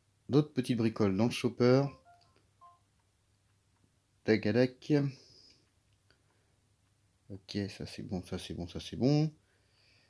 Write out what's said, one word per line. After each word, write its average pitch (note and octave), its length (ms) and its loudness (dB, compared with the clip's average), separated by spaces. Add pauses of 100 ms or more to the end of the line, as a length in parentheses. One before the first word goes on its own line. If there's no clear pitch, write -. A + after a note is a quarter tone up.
(280)
d'autres D3 240 2
petites B2+ 260 -2
bricoles A2 380 0
dans A2+ 100 2
le A#2+ 40 0
chopper. B2 540 2 (2500)
Tac, A2 180 4
tac. B2 500 0 (2250)
Ok, G2+ 300 -12 (100)
ça - 180 -12
c'est - 160 -14
bon, F#2+ 220 -8
ça F#2 140 -8
c'est F2+ 160 -12
bon, E2+ 120 -8
ça - 140 -12
c'est - 160 -12
bon. D3 360 2 (760)